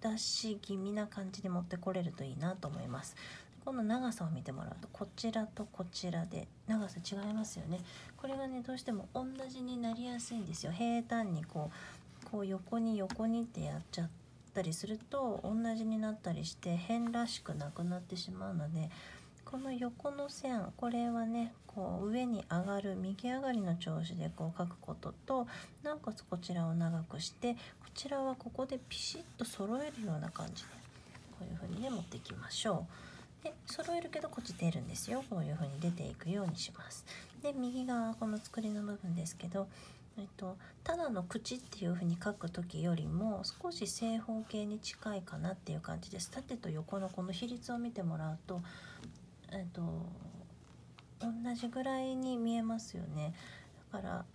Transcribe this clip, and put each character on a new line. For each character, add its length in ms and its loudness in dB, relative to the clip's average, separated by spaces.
出 160 2
し 440 0
気 160 0
味 160 0
な 140 2
感 240 -4
じ 120 -6
で 60 2
持 100 4
っ 40 4
て 140 -2
こ 160 2
れ 80 4
る 120 2
と 100 -6
い 100 -2
い 40 -4
な 180 2
と 120 -4
思 120 -2
い 80 -2
ま 160 -2
す。 120 -10
こ 100 0
の 100 2
長 300 4
さ 100 -2
を 60 2
見 120 0
て 120 -2
も 100 -4
ら 80 -4
う 100 -6
と、 100 -10
こ 240 -4
ち 160 2
ら 140 4
と 260 -6
こ 200 -2
ち 180 0
ら 160 4
で 220 -4
長 220 4
さ 100 -8
違 160 -4
い 40 2
ま 100 2
す 160 -4
よ 60 -4
ね。 160 0
こ 120 -4
れ 100 0
が 100 0
ね、 180 -2
ど 80 -2
う 40 -2
し 60 -8
て 100 0
も 200 -2
同 120 0
じ 120 -6
に 160 0
な 160 2
り 120 -2
や 140 -2
す 140 -4
い 60 2
ん 60 0
で 100 -2
す 100 -2
よ。 60 2
平 320 4
坦 300 2
に 100 2
こ 260 -2
う、 60 -12
こ 100 0
う 60 2
横 340 2
に 180 6
横 300 2
に 160 6
っ 20 0
て 160 -2
や 160 0
っ 40 -2
ち 80 0
ゃ 60 4
っ 40 0
た 80 4
り 100 2
す 140 -2
る 100 0
と、 460 2
同 100 2
じ 100 2
に 140 4
な 140 2
っ 60 -4
た 140 0
り 100 0
し 120 -4
て 200 2
変 360 4
ら 160 4
し 160 -4
く 100 -2
な 160 0
く 140 -2
な 140 4
っ 40 -4
て 140 -6
し 160 -4
ま 200 -2
う 40 2
の 180 2
で、 160 2
こ 140 -4
の 120 0
横 380 0
の 200 0
線、 480 0
こ 120 2
れ 200 4
は 180 4
ね、 260 4
こ 360 0
う 60 4
上 160 6
に 240 4
上 140 6
が 180 4
る、 140 2
右 340 0
上 100 2
が 120 4
り 100 4
の 140 6
調 280 2
子 120 -2
で 200 0
こ 200 0
う 20 -6
書 80 4
く 140 -2
こ 160 -6
と 180 -6
と、 200 4
な 100 0
お 40 -2
か 140 -4
つ 120 -8
こ 160 -2
ち 160 -2
ら 100 4
を 80 4
長 300 4
く 180 -6
し 140 -4
て、 180 2
こ 60 -4
ち 160 -6
ら 100 2
は 160 2
こ 140 -8
こ 160 0
で 140 0
ピ 80 -6
シ 220 -2
ッ 20 -6
と 80 0
揃 380 2
え 120 0
る 120 0
よ 100 4
う 20 0
な 100 -2
感 260 -4
じ 80 -8
で、 60 -12
こ 80 -8
う 60 -6
い 20 -2
う 20 -2
風 120 -4
に 120 -2
ね、 120 0
持 100 0
っ 20 -4
て 140 -8
き 160 -10
ま 160 -6
し 160 0
ょ 220 4
う。 20 -6
で、 100 -4
揃 260 0
え 80 4
る 80 -4
け 120 -2
ど 60 0
こ 140 -6
っ 20 -4
ち 120 -6
出 160 6
る 100 0
ん 60 -4
で 80 -4
す 160 0
よ。 180 2
こ 80 0
う 80 4
い 60 0
う 40 2
風 120 2
に 120 -2
出 120 4
て 180 -2
い 60 -6
く 160 -2
よ 140 2
う 20 2
に 100 2
し 140 -4
ま 180 -12
す。 160 -10
で、 100 2
右 320 2
側、 300 2
こ 100 -2
の 140 2
作 220 -4
り 100 2
の 100 2
部 140 0
分 200 0
で 80 2
す 140 -4
け 120 -4
ど、 200 2
え 40 -4
っ 120 -6
と、 220 -4
た 140 4
だ 120 2
の 120 2
口 340 -2
っ 40 -2
て 260 -6
い 20 4
う 60 6
風 100 2
に 180 6
書 120 4
く 160 -4
時 320 -2
よ 140 6
り 120 2
も、 360 2
少 280 -2
し 140 -2
正 320 2
方 280 0
形 200 0
に 140 0
近 380 -4
い 40 -2
か 160 -6
な 140 2
っ 40 -2
て 160 -4
い 40 2
う 40 0
感 220 -4
じ 80 -10
で 100 -6
す。 120 -4
縦 260 -4
と 140 -2
横 260 -2
の 100 0
こ 140 -4
の 100 0
比 160 -2
率 240 -4
を 60 2
見 140 0
て 100 -2
も 160 2
ら 140 0
う 160 -2
と、 160 -2
え 100 -2
っ 100 -4
と、 120 -2
同 340 0
じ 140 0
ぐ 160 0
ら 180 4
い 140 2
に 220 2
見 180 6
え 80 4
ま 160 2
す 180 -6
よ 60 -2
ね。 320 0
だ 80 -2
か 80 -2
ら、 280 0